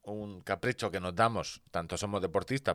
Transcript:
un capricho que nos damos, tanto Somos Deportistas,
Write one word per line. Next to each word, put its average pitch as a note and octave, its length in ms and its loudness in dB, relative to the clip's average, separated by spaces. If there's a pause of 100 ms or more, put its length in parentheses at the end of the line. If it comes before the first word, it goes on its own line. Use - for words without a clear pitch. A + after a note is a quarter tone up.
un G#2 380 -8
capricho G#2 500 0
que F#2+ 80 -2
nos F2+ 160 -2
damos, G#2+ 560 2
tanto E2 260 -2
Somos G2+ 240 0
Deportistas, F#2+ 540 0